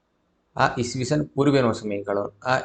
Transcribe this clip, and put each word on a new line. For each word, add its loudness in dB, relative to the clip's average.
આ 0
ઈસવીસન -2
પૂર્વેનો 2
સમયગાળો, -4
આ 0